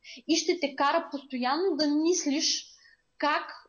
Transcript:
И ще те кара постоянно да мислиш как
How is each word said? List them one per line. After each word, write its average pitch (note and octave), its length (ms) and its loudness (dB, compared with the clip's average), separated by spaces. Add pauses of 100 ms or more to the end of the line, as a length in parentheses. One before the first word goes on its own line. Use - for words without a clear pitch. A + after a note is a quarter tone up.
(280)
И D#4+ 80 4
ще F4 240 0
те C#4 160 -2
кара D#4 340 2
постоянно C#4 680 -2
да D4+ 120 2
мислиш D#4 800 2 (520)
как D#4 340 0 (160)